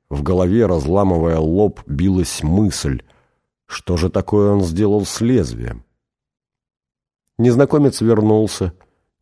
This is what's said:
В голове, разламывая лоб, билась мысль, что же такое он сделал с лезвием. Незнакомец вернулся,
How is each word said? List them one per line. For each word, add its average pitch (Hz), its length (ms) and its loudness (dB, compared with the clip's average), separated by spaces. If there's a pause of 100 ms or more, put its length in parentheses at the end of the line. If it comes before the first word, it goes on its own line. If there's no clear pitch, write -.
(100)
В 71 120 -6
голове, 92 440 2
разламывая 85 720 0
лоб, 90 480 0
билась 90 560 -2
мысль, 78 600 -2 (640)
что - 300 -6
же 87 140 0
такое 101 420 0
он 101 100 2
сделал 98 420 0
с - 160 -10
лезвием. 58 640 -2 (1500)
Незнакомец 131 640 2
вернулся, 107 720 2 (500)